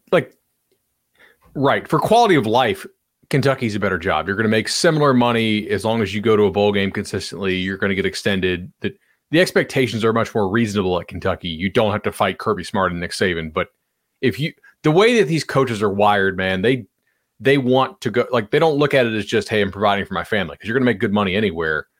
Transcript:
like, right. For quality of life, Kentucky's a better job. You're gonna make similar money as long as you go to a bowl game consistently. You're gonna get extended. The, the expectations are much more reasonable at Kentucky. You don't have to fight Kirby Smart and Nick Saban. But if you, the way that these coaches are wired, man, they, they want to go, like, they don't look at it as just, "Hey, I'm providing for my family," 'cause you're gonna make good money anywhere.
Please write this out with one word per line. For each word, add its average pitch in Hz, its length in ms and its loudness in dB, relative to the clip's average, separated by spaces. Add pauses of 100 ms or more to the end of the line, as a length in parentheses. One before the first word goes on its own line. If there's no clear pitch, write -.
(100)
like, 170 260 0 (1200)
right. 131 320 0
For 156 140 0
quality 220 340 4
of 127 100 4
life, 110 400 0 (460)
Kentucky's 127 460 0
a - 20 -4
better 92 200 0
job. 82 280 -2
You're 98 100 -2
gonna 110 120 0
make 110 200 0
similar 151 460 2
money 113 560 0
as 101 140 -2
long 113 180 0
as 92 100 -4
you 107 80 -6
go 110 160 2
to 104 60 4
a 98 80 4
bowl 101 220 2
game 98 180 0
consistently. 95 640 -6
You're 92 240 -4
gonna 98 160 -2
get 95 100 0
extended. 92 760 -2
The, 104 120 -6 (380)
the 156 100 2
expectations 131 640 0
are 113 80 2
much 113 220 -2
more 104 140 0
reasonable 98 520 0
at - 60 -10
Kentucky. 90 420 -6
You 82 220 -4
don't 110 220 2
have 104 100 -4
to 101 80 -4
fight 98 280 -2
Kirby 101 260 -4
Smart 95 260 -2
and 87 100 -6
Nick 85 120 -8
Saban. 82 400 -2
But 92 160 -4 (520)
if 131 200 0
you, 156 120 -6 (300)
the 151 80 2
way 220 300 4
that 175 80 2
these 160 160 -2
coaches 117 380 0
are 101 100 2
wired, 101 440 2
man, 95 260 -2
they, 123 240 0 (520)
they 139 200 2
want 127 420 0
to 117 100 -4
go, 120 220 0
like, 117 180 0
they 151 80 2
don't 156 180 2
look 143 160 0
at 131 140 4
it 113 80 -2
as 104 100 -2
just, 107 240 -2
"Hey, 107 120 2
I'm 95 100 0
providing 101 340 0
for 95 100 -10
my 85 100 -4
family," 95 320 -4
'cause - 100 -18
you're 117 100 -2
gonna 127 80 2
make 113 140 0
good 104 140 -2
money 101 240 0
anywhere. 82 500 -2 (140)